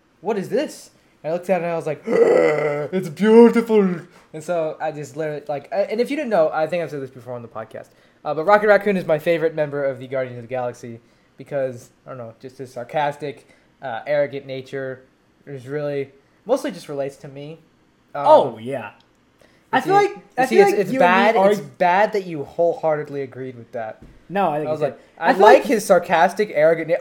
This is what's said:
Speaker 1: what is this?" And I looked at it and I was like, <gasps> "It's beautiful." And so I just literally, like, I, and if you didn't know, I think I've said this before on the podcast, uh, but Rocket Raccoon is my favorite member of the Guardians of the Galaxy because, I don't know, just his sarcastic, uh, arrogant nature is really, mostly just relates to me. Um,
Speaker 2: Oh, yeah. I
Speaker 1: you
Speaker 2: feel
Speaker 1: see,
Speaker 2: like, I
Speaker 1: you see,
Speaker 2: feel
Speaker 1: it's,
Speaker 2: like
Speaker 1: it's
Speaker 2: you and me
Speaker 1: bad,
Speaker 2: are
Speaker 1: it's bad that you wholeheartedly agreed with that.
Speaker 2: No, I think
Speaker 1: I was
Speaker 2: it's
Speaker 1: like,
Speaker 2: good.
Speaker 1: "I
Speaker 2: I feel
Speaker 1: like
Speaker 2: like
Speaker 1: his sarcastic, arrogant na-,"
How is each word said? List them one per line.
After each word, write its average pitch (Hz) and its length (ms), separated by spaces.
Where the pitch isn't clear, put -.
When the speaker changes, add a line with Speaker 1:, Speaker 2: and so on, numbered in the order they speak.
Speaker 1:
what 214 160
is 165 120
this?" - 420
And 151 80
I - 20
looked 175 160
at 180 120
it 165 40
and 170 80
I - 20
was 156 120
like, 147 160
<gasps> - 20
"It's 156 1040
beautiful." 226 720
And 156 100
so 165 360
I 156 120
just 147 260
literally, 151 300
like, 143 260
I, 196 100
and 214 160
if 233 120
you 294 40
didn't 285 140
know, 175 240
I 156 140
think 170 160
I've 151 80
said 143 100
this 131 80
before 123 240
on 120 80
the 117 60
podcast, - 420
uh, 147 100
but 156 120
Rocket 208 220
Raccoon 202 300
is 165 80
my 160 140
favorite 160 360
member 143 280
of 135 160
the 127 80
Guardians 127 300
of 120 60
the 113 60
Galaxy 123 500
because, 131 520
I 143 40
don't 135 80
know, 113 220
just - 180
his 127 160
sarcastic, 143 760
uh, 117 240
arrogant 139 400
nature 131 580
is 131 220
really, 143 440
mostly 269 260
just 175 180
relates 139 280
to 156 100
me. 143 320
Um, 143 140
Speaker 2:
Oh, 160 300
yeah. 113 340
I 233 60
Speaker 1:
you 254 40
Speaker 2:
feel 381 160
Speaker 1:
see, 415 80
Speaker 2:
like, 403 100
I 254 60
Speaker 1:
you 262 40
see, 320 80
Speaker 2:
feel 403 80
Speaker 1:
it's, 202 80
Speaker 2:
like 208 100
Speaker 1:
it's 185 100
Speaker 2:
you 262 100
and 185 240
me 220 60
Speaker 1:
bad, - 40
Speaker 2:
are 196 160
Speaker 1:
it's 208 80
bad 180 540
that 196 120
you 160 180
wholeheartedly 151 800
agreed 123 340
with 113 160
that. 110 280
Speaker 2:
No, 185 200
I 147 80
think 151 120
Speaker 1:
I - 20
was 151 100
Speaker 2:
it's - 100
Speaker 1:
like, - 60
Speaker 2:
good. - 60
Speaker 1:
"I 185 100
Speaker 2:
I 269 40
feel 190 100
Speaker 1:
like 247 160
Speaker 2:
like - 80
Speaker 1:
his 220 180
sarcastic, 185 680
arrogant 160 340
na-," 165 140